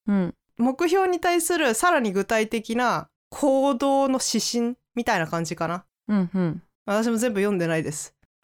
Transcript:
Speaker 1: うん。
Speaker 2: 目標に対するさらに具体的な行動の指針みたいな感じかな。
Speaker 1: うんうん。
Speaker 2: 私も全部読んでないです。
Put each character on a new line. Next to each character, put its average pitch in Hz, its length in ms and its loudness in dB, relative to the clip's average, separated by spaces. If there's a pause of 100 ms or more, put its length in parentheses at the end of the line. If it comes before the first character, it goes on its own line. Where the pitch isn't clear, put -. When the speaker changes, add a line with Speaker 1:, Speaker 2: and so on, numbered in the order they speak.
Speaker 1:
う 208 60 0
ん。 190 220 0 (240)
Speaker 2:
目 262 300 0
標 381 200 2
に 359 120 0
対 349 200 2
す 349 160 0
る 277 180 2
さ 349 160 2
ら 320 100 4
に 220 120 0
具 196 120 0
体 220 240 0
的 226 280 -4
な 214 320 -2 (200)
行 269 460 2
動 269 340 2
の 262 140 0
指 - 220 0
針 240 320 -2 (180)
み 240 100 -4
た 226 120 2
い - 20 2
な 165 80 0
感 165 180 -4
じ 165 120 -8
か 165 120 -4
な。 175 160 -8 (240)
Speaker 1:
う 208 60 0
ん 185 180 0
う 190 80 0
ん。 170 220 -2 (240)
Speaker 2:
私 220 240 0
も 233 60 0
全 233 160 0
部 202 80 -2
読 202 140 0
ん 185 40 0
で 170 80 0
な 165 100 0
い 160 60 0
で 147 100 -6
す。 - 220 -12 (300)